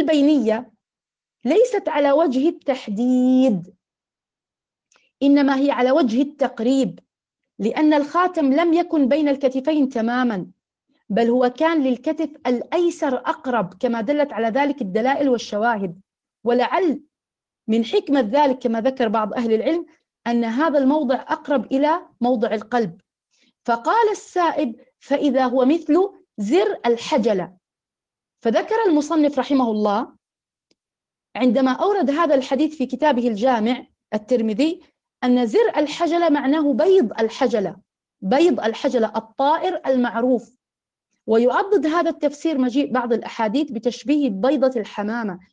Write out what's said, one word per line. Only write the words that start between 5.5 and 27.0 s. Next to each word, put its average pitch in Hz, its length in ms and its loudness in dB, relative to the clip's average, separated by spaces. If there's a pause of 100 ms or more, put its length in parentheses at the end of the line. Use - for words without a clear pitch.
هي 277 140 0
على 247 200 2
وجه 262 320 2
التقريب، 262 760 -2 (580)
لأن 302 360 2
الخاتم 311 580 0
لم 330 200 2
يكن 330 360 2
بين 294 200 2
الكتفين 269 600 0
تمامًا، 233 580 -2 (640)
بل 233 220 2
هو 247 200 2
كان 320 320 0
للكتف 302 480 -2 (160)
الأيسر 285 680 -2
أقرب، 247 580 -4
كما 233 260 -4
دلت 196 320 0
على 226 160 -2
ذلك 285 340 -2
الدلائل 233 460 0
والشواهد. 214 720 -2 (440)
ولعل 247 580 0 (640)
من 226 160 2
حكمة 294 360 0
ذلك، 262 380 2
كما 226 220 -2
ذكر 254 280 -2
بعض 214 260 -2
أهل 233 180 -2
العلم، 269 340 0 (400)
أن 233 180 0
هذا 285 340 0
الموضع 269 360 2
أقرب 277 580 -4
إلى 302 340 0 (140)
موضع 233 340 0
القلب. 214 460 -4 (640)
فقال 330 460 0
السائب: 311 720 -4 (200)
"فإذا 269 440 0
هو 254 200 2
مثل 330 460 2 (280)
زر 339 480 0
الحجلة". 226 720 0 (840)